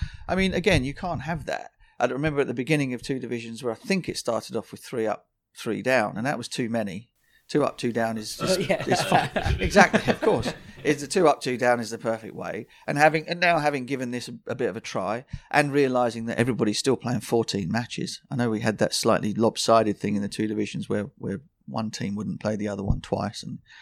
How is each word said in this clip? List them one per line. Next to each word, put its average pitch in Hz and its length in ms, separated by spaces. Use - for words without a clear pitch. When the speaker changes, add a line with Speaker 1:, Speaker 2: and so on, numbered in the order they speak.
Speaker 1:
I 180 80
mean, 190 180
again, 165 300
you 139 100
can't 165 280
have 151 240
that. - 260
I 120 80
remember 143 340
at 135 60
the 120 80
beginning 135 400
of 117 80
two 135 160
divisions 117 440
where 120 100
I 110 40
think 190 320
it - 80
started 113 400
off - 140
with - 120
three 113 240
up, - 200
three 104 280
down, 120 340
and 110 100
that 143 120
was 120 100
too 127 200
many. 107 420
Two 147 160
up, 127 140
two 123 140
down 113 260
is, - 220
is, 180 180
Speaker 2:
<laughs> 143 100
Yeah. 160 180
Speaker 1:
is 180 160
fine. 151 320
Speaker 2:
<laughs> - 260
Speaker 1:
Exactly, 185 520
of - 80
course. 175 320
It's 147 180
the 143 80
two 185 200
up, 139 120
two 127 160
down 123 240
is 107 100
the 113 80
perfect 110 360
way. 92 320
And 147 100
having, 156 300
and 170 120
now 175 200
having 143 260
given 127 240
this 120 180
a, 120 60
a - 80
bit 127 120
of 92 80
a 113 40
try 107 440
and 143 220
realising 123 540
that 113 120
everybody's 113 400
still 131 180
playing 123 240
fourteen 104 500
matches. - 500
I - 60
know 120 140
we 110 100
had 113 180
that - 160
slightly 107 380
lopsided 110 640
thing 104 200
in 101 60
the 101 60
two 110 200
divisions 107 400
where, 104 160
where - 220
one 110 260
team 101 240
wouldn't 101 240
play 107 160
the 104 120
other 98 140
one 101 180
twice, 101 440
and - 140